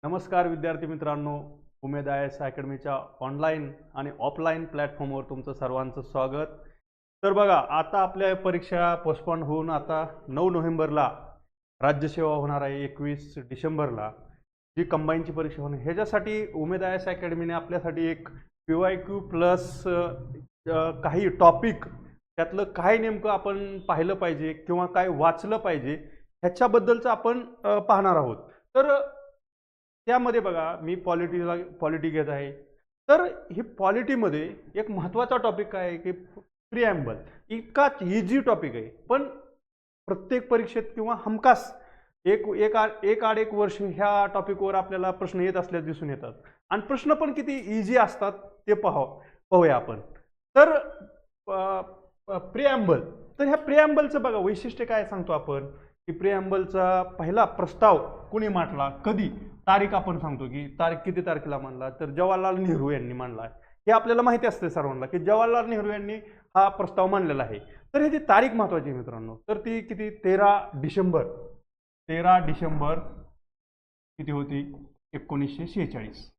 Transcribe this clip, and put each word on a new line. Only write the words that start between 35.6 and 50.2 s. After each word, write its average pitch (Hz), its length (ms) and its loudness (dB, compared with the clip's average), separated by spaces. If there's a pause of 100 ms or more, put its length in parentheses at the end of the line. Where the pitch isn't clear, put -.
काय 185 200 -6
आहे 170 80 -6
की 180 160 -6 (580)
प्रिॲम्बल. 185 440 0 (340)
इतका 247 400 2 (120)
इझी 196 400 2
टॉपिक 160 340 0
आहे, 113 100 -6
पण 262 400 -2 (840)
प्रत्येक 247 420 -4
परीक्षेत 233 340 0 (120)
किंवा 226 200 -4 (120)
हमखास 220 540 2 (440)
एक, 208 220 2
एक 214 300 2
आड, 220 140 4 (120)
एक 214 220 2
आड 220 140 2
एक 214 160 -2
वर्ष 208 260 0
ह्या 202 460 2
टॉपिकवर 196 480 -2
आपल्याला 185 360 -2
प्रश्न 185 300 -4
येत 185 160 0
असल्यास 175 280 -4
दिसून 151 260 -6
येतात. 120 220 -10 (380)
आणि 202 100 0
प्रश्न 277 340 0
पण 302 180 -2
किती 240 460 -6
इझी 220 180 0
असतात 233 360 2 (340)
ते 208 80 6
पाहू, 180 300 0 (460)
पाहूया 165 260 8
आपण. 113 240 -4 (560)